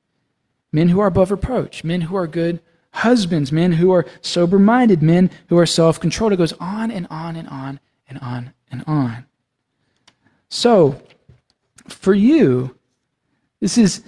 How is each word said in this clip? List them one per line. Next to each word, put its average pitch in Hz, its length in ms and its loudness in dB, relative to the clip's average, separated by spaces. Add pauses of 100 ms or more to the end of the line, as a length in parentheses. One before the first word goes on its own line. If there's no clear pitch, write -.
(720)
Men 165 180 2
who 180 100 2
are 208 80 2
above 185 240 0
reproach, 202 540 -6
men 175 160 -4
who 165 160 -6
are 175 100 -4
good 170 320 -4 (320)
husbands, 180 600 0
men 170 220 2
who 175 180 2
are 175 140 2 (160)
sober-minded, 196 800 2
men 175 280 4 (180)
who 170 100 2
are 170 80 6
self-controlled. 170 680 0
It 185 40 0
goes 165 220 0
on 214 320 -8
and 185 180 -10
on 165 260 -10
and 165 120 -14
on 135 320 -12 (300)
and 135 100 -16
on 123 340 -10 (180)
and 123 160 -12
on. 127 380 -2 (1200)
So, 185 520 2 (840)
for - 260 -2
you, 196 600 2 (840)
this 208 160 -4
is 208 300 2